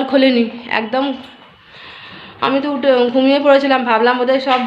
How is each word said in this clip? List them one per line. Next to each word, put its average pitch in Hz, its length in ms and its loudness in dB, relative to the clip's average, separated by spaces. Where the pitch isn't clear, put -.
খোলেনি 262 360 2
একদম। 233 260 -4
আমি 269 180 0
তো 294 120 -4
উঠে 269 140 -2
ঘুমিয়ে 269 320 2
পড়েছিলাম, 277 440 2
ভাবলাম 240 300 2
বোধহয় 262 280 0
সব 254 200 0